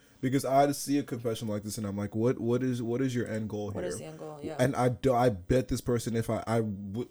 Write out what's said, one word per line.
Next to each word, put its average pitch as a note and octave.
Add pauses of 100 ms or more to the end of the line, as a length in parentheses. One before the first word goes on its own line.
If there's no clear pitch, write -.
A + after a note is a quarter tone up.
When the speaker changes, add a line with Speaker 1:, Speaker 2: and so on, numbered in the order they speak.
(200)
Speaker 1:
Because B2+
I C3+
see C#3+
a C#3+
confession A#2
like G#2
this G#2+
and G#2+
I'm G2
like, G2+
"What, A2+
what A#2+
is, B2+
what A#2+
is B2+
your A#2
end A2
goal G#2
Speaker 2:
What F2
Speaker 1:
here?" -
Speaker 2:
is -
the -
end -
goal? D#3
Yeah. D#3
Speaker 1:
And B2+
I B2+
do, B2+
I A#2+
bet A#2
this B2+
person, A#2
if A2+
I, A#2+
I A2+
w-, G2+